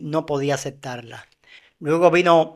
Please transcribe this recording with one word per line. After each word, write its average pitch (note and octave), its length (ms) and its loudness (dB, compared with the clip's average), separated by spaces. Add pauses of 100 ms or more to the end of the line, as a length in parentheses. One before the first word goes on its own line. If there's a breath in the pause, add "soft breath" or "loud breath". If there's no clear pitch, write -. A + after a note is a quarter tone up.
no D#3 240 -6
podía C#3+ 260 -4
aceptarla. B2 720 -12 (520 soft breath)
Luego E3 320 2
vino E3+ 440 4